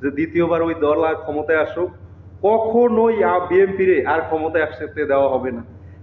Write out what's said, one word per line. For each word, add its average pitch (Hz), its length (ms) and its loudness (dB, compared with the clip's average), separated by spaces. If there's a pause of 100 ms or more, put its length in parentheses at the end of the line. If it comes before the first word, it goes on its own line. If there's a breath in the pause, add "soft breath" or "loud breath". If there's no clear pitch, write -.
যে 139 80 -2
দ্বিতীয়বার 160 520 0
ওই 165 120 -2
দল 151 300 0
আর 160 100 0
ক্ষমতায় 151 480 -2
আসুক? 175 280 -4 (520)
কখনোই 226 840 2
আ-, 180 240 0
বিএনপি 190 360 2
রে 156 220 2
আর 156 140 0
ক্ষমতায় 160 440 -2
আসতে 151 400 -8
দেওয়া 139 240 2
হবে 127 220 -2
না, 117 140 -10 (380 soft breath)